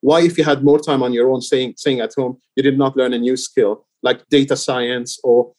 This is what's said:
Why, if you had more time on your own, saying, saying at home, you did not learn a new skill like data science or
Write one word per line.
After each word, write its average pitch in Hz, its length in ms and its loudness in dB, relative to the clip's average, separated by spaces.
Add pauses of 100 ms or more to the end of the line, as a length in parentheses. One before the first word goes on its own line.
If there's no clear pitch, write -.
Why, 156 200 4
if 170 160 2
you 160 60 2
had 143 200 0
more 147 160 4
time 143 220 -2
on 123 100 -2
your 123 200 2
own, 127 100 -2
saying, 123 360 -2
saying 131 220 -2
at 131 160 -6
home, 127 220 -6 (180)
you 135 60 -2
did 135 160 2
not 151 180 0
learn 127 180 0
a 123 40 -4
new 123 180 -2
skill 113 520 -2 (160)
like 123 260 -2
data 139 260 2
science 123 680 -6
or 120 360 2